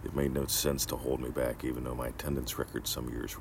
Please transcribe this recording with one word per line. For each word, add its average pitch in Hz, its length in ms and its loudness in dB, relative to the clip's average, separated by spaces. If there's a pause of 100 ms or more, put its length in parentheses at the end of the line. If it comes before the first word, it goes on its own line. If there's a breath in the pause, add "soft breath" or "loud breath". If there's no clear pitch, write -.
It 67 100 -4
made 69 180 4
no 67 140 2
sense 69 400 2
to 65 100 -2
hold 64 220 0
me 62 100 -2
back, 62 360 0
even 62 180 0
though 62 140 -2
my 62 100 -2
attendance 69 500 -2
record - 300 -2
some 62 240 -2
years - 300 -4